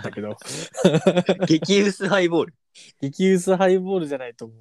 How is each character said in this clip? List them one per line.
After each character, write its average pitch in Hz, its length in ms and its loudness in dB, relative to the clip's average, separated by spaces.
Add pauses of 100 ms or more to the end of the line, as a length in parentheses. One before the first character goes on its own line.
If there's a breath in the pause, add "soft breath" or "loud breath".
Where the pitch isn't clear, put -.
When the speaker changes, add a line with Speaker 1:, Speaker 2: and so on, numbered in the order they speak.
Speaker 1:
だ 113 100 -8
け 104 100 -10
ど。 107 160 -8 (500 loud breath)
Speaker 2:
<laughs> 175 580 2
激 165 360 2
薄 196 260 -2
ハ 190 140 2
イ 175 80 2
ボ 165 140 0
ー - 20 -4
ル。 - 80 -16 (480 loud breath)
Speaker 1:
激 147 300 -2
薄 185 260 2
ハ 190 100 4
イ 185 120 4
ボ 190 180 -4
ー - 20 0
ル 156 80 -6
じ 143 80 -6
ゃ - 20 -6
な 127 120 -10
い 117 40 -16
と 120 120 -16
思 110 100 -18
う - 60 -20